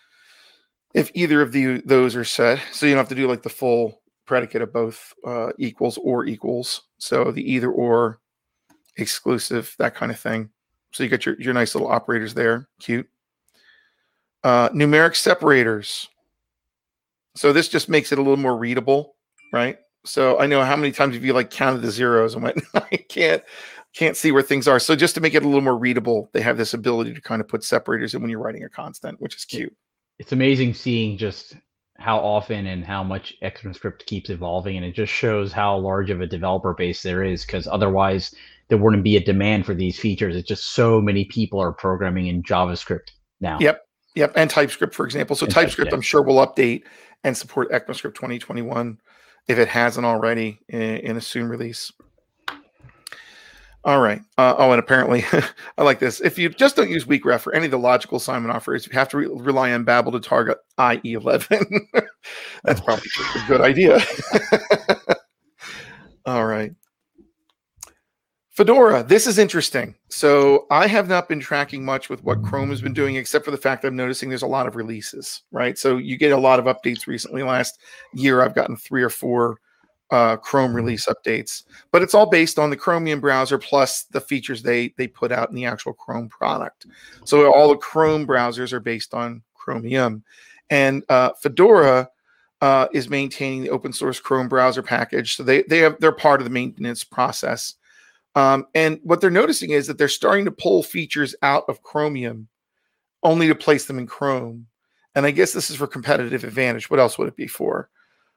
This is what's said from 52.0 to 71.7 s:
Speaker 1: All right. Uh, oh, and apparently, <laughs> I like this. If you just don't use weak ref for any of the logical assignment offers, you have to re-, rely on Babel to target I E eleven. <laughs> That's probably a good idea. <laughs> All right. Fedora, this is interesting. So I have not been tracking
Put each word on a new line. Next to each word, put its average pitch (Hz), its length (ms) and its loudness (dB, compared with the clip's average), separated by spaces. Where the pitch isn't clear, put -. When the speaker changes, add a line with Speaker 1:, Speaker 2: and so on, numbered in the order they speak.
Speaker 1:
All 139 160 4
right. 107 180 2
Uh, 127 200 6
oh, 131 140 6
and 120 80 6
apparently, 127 440 2
<laughs> - 260 -18
I 139 60 2
like 139 160 4
this. - 200 -2
If - 180 -2
you 175 120 0
just 269 260 2
don't 208 140 2
use 151 180 -4
weak 139 160 0
ref 123 200 0
for - 120 -4
any 160 80 2
of 151 80 -2
the 131 80 0
logical 123 380 0
assignment 120 360 -4
offers, 123 320 -6
you - 60 -18
have 131 180 0
to 143 80 -4
re-, 147 100 -2
rely 131 440 0
on 120 140 -2
Babel 120 260 2
to 120 80 -4
target 120 380 0
I 120 280 2
E 117 80 -6
eleven. 135 720 -2
<laughs> - 400 -18
That's - 160 2
probably 110 260 -2
a 113 120 -8
good 131 140 4
idea. 139 400 6
<laughs> - 1200 -10
All 123 200 -2
right. 110 280 -4
Fedora, 208 540 6
this 196 240 4
is 208 100 2
interesting. 165 560 0
So 139 640 4
I 160 160 4
have 202 200 2
not 175 220 0
been 156 100 -4
tracking 143 460 -6